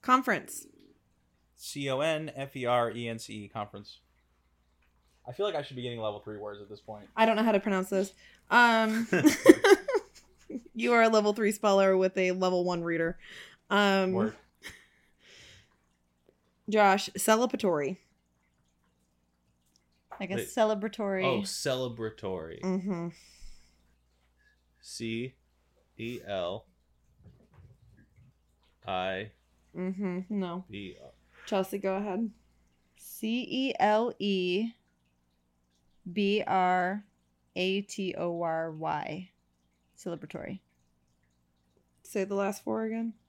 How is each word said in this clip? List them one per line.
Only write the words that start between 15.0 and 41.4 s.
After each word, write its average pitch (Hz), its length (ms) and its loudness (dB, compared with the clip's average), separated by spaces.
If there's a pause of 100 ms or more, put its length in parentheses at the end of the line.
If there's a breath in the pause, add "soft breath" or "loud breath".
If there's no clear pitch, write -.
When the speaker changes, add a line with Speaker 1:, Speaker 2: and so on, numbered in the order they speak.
Speaker 1:
Josh, 202 480 6
celebratory. 190 800 2 (2250)
Speaker 4:
Like 190 140 -8
a 196 40 -4
Speaker 3:
Wait. 196 120 -4
Speaker 4:
celebratory. 208 800 -2
Speaker 3:
Oh, 190 160 0
celebratory. 113 1200 -6
Speaker 1:
Mm-hmm. 185 480 -4 (1700 soft breath)
Speaker 3:
C 117 560 -8 (600)
E 117 280 -10
L 95 400 -6 (2250)
I. 95 440 -4 (460)
Speaker 1:
Mm-hmm. 185 420 -6 (100)
No. 185 420 -6
Speaker 3:
B-R. 98 380 -14 (360)
Speaker 1:
Chelsea, 190 320 -4
go 196 200 -4
ahead. 208 320 -4 (680)
Speaker 4:
C 233 520 -6
E 262 300 -2
L 220 380 2
E 196 540 0 (1400)
B 202 360 2
R 185 560 2 (520)
A 190 260 -2
T 196 360 -6
O 170 240 -4
R 165 300 -4
Y. 156 580 -6 (680)
Celebratory. - 640 -10 (1400)